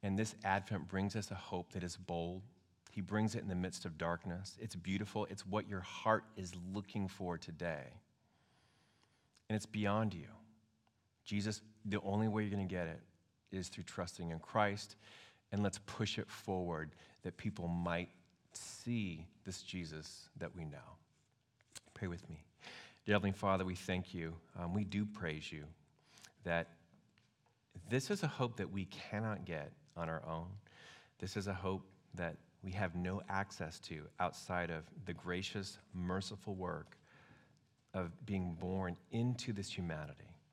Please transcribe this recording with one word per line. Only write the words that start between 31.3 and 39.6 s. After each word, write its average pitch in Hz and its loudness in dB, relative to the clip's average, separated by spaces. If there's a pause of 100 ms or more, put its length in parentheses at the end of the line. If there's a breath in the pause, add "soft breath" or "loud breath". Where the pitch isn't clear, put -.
is 98 0
a 98 0
hope 92 0 (280)
that 85 0 (260)
we 95 -4
have 92 2
no 90 0
access 98 -2
to 78 -8 (160)
outside 87 2
of 80 -2 (220)
the 92 -4
gracious, 92 -2 (160)
merciful 95 -2
work 87 -4 (960 loud breath)
of 90 2 (160)
being 92 2
born 92 2 (140)
into 120 2
this 101 -2